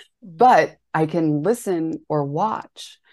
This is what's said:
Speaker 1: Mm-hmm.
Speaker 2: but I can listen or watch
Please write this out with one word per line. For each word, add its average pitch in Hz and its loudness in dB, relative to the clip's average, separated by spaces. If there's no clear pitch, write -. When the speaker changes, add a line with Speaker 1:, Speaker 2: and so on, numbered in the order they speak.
Speaker 1:
Mm-hmm. 170 -20
Speaker 2:
but 208 4
I 160 0
can 156 0
listen 170 -4
or 151 -2
watch - -6